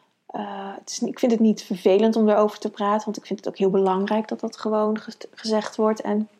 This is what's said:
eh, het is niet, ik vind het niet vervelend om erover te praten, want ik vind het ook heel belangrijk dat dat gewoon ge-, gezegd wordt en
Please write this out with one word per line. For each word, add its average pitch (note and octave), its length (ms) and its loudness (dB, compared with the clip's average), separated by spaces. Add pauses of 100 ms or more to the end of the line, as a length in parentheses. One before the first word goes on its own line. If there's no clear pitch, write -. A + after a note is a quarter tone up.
(360)
eh, G3 420 -10
het - 120 -16
is - 100 -8
niet, A#3 100 -2
ik - 80 -10
vind B3 140 2
het A3+ 80 2
niet G#3+ 220 2
vervelend G#3+ 540 2
om A3 120 4
erover G#3 300 2
te - 120 -6
praten, G#3+ 340 -2
want G#3 120 -6
ik - 100 -12
vind G3 120 -6
het - 100 -8
ook - 80 -8
heel F#3+ 140 2
belangrijk G3 580 0
dat A3+ 120 -8
dat A3+ 160 -8
gewoon G#3+ 420 0
ge-, - 360 -16
gezegd G#3+ 420 -4
wordt A3 240 2
en G#3+ 280 -2 (120)